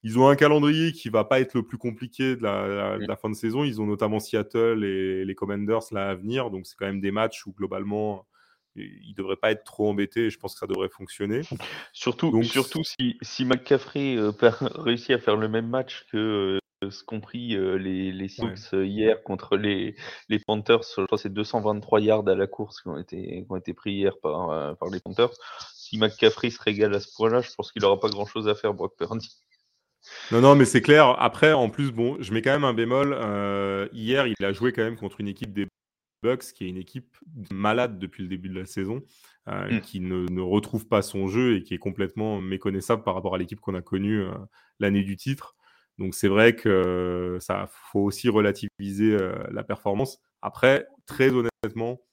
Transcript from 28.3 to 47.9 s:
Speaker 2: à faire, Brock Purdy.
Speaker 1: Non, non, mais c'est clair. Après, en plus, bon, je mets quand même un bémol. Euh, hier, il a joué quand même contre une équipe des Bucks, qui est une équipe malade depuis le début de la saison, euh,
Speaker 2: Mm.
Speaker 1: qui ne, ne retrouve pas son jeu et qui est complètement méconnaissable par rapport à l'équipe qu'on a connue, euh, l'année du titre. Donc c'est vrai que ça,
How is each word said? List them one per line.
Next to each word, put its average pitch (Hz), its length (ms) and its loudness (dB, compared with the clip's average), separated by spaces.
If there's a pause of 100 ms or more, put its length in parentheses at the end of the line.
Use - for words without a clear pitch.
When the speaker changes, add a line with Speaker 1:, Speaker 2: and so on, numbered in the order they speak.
Speaker 2:
à 104 80 2
faire, 104 180 -4
Brock 95 240 -6
Purdy. 110 320 -8 (1000)
Speaker 1:
Non, 117 80 6
non, 139 160 12
mais 139 80 8
c'est 127 180 6
clair. 147 380 8
Après, 151 320 4
en 127 180 2
plus, 139 220 -4
bon, 120 300 0
je 101 120 -8
mets 113 80 0
quand 131 100 2
même 143 120 2
un 127 100 2
bémol. 127 400 0
Euh, 101 760 -4
hier, 123 360 0
il 101 180 -4
a 98 80 0
joué 117 180 0
quand 117 120 -2
même 113 120 -4
contre 101 240 -10
une 101 80 -4
équipe 101 240 -10
des 98 160 -4 (540)
Bucks, 127 320 -2
qui 95 120 -10
est 90 40 -6
une 90 80 -10
équipe - 380 -16 (360)
malade 107 480 0
depuis 92 240 -10
le 90 60 -10
début 92 200 -10
de 92 100 -8
la 92 60 -8
saison, 104 360 -6 (460)
euh, 98 300 -4
Speaker 2:
Mm. - 40 -2
Speaker 1:
qui - 180 -12
ne, 90 300 -4
ne 92 120 -4
retrouve 104 460 0
pas 104 140 4
son 98 260 -4
jeu 117 300 2
et 87 60 -4
qui - 100 -8
est 85 60 -6
complètement 101 600 -4
méconnaissable 95 640 -2
par 92 120 -2
rapport 92 200 -4
à - 20 -4
l'équipe 92 220 -6
qu'on 92 160 -6
a 90 60 -6
connue, 101 400 -2
euh, 92 100 -6 (480)
l'année 101 240 2
du 98 120 -6
titre. - 400 -8 (420)
Donc 92 180 -6
c'est - 120 0
vrai 110 280 6
que 90 840 0
ça, 98 280 -6 (240)